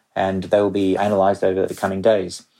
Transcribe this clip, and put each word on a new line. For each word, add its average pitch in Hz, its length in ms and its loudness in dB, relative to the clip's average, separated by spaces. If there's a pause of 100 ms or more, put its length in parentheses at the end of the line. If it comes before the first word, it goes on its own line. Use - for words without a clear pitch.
(160)
and 95 300 -2
they 104 140 2
will 101 120 2
be 95 240 0
analysed 98 500 0
over 95 200 0
the - 100 -4
coming 95 260 -4
days. 95 420 0 (160)